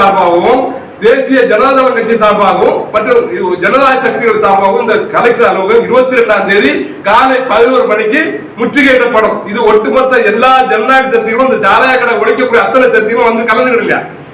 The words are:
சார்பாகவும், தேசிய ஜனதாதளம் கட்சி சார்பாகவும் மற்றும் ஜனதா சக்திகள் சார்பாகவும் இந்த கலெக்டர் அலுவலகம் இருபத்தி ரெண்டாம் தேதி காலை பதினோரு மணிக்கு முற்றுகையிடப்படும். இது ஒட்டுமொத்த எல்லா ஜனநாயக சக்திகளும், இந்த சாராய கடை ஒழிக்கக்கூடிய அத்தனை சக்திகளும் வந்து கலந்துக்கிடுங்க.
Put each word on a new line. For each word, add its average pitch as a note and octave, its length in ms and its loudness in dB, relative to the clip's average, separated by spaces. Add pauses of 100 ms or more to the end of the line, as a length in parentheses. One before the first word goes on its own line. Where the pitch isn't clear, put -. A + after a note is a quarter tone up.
சார்பாகவும், F#3 640 2 (420)
தேசிய C4 340 2 (120)
ஜனதாதளம் B3+ 460 2
கட்சி A3+ 180 0 (100)
சார்பாகவும் G3 520 2 (160)
மற்றும் A3 300 0 (400)
ஜனதா C4 260 2 (160)
சக்திகள் A3 400 -2
சார்பாகவும் G3 400 0
இந்த A3 100 0 (200)
கலெக்டர் A3+ 360 2
அலுவலகம் G3 360 0
இருபத்தி B3+ 340 2
ரெண்டாம் G#3 300 0
தேதி G3+ 200 2 (380)
காலை B3+ 300 2 (120)
பதினோரு A#3 400 2
மணிக்கு G#3+ 300 0 (400)
முற்றுகையிடப்படும். B3 760 0 (140)
இது A3 100 -4 (100)
ஒட்டுமொத்த B3+ 600 2
எல்லா A#3+ 220 2 (180)
ஜனநாயக C4 460 0
சக்திகளும், A3+ 340 0
இந்த G#3+ 160 -2
சாராய B3+ 320 2
கடை A#3+ 240 -2
ஒழிக்கக்கூடிய A#3+ 440 0
அத்தனை B3+ 300 2
சக்திகளும் A#3 340 0
வந்து A3+ 200 -2
கலந்துக்கிடுங்க. A#3 480 -2 (360)